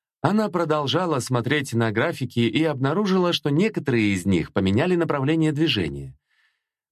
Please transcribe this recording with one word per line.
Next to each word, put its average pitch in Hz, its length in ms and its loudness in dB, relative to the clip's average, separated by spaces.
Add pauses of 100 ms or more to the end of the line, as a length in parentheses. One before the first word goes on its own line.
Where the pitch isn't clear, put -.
(200)
Она 208 280 0
продолжала 156 720 0
смотреть 131 540 -2
на 113 180 0
графики 127 480 -2
и 135 240 2
обнаружила, 175 680 0
что 151 180 -4
некоторые 139 640 0
из 90 120 -4
них 87 260 0
поменяли 113 440 2
направление 156 560 0
движения. 95 640 -2 (760)